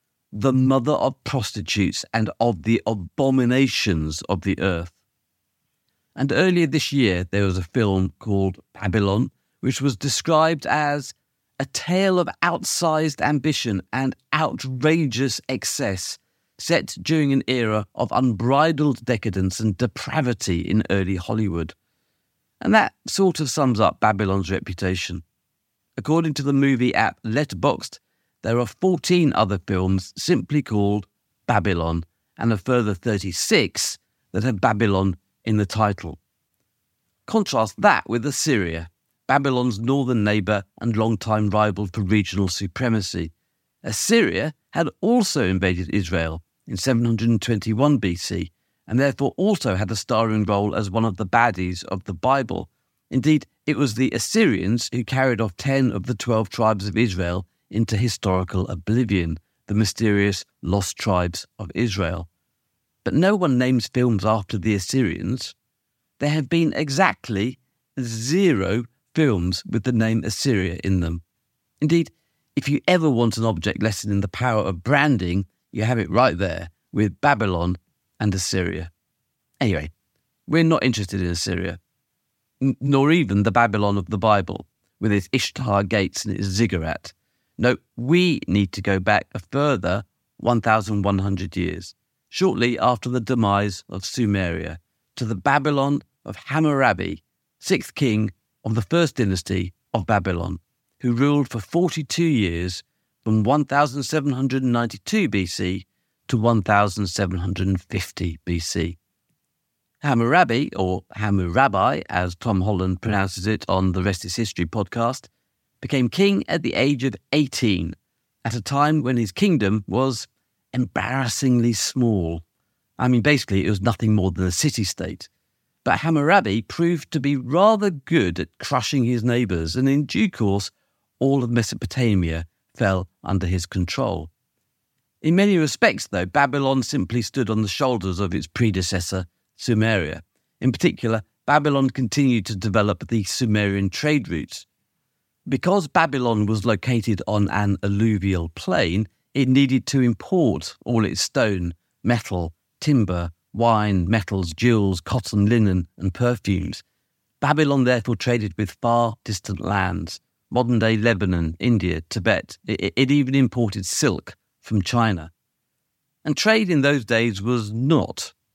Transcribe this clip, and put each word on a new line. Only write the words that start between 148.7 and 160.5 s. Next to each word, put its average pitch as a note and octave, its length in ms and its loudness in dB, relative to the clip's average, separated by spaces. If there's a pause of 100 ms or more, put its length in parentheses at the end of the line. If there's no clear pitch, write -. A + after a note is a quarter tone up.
it C3 140 2
needed C3 380 4
to C3+ 160 2
import A#2+ 840 0
all A2+ 200 2
its - 160 -4
stone, G2 540 0 (300)
metal, F#2+ 480 -2 (280)
timber, F2+ 520 0 (200)
wine, G#2 560 2
metals, F#2+ 440 0
jewels, G2+ 480 2
cotton, G#2 460 0
linen, G2+ 500 2
and F#2 180 -4
perfumes. G#2 720 -2 (560)
Babylon C#3+ 420 2
therefore B2 320 2
traded G#2+ 420 -2
with G#2 240 -4
far A#2 340 2 (100)
distant G2 340 -6
lands, F#2 640 -4 (300)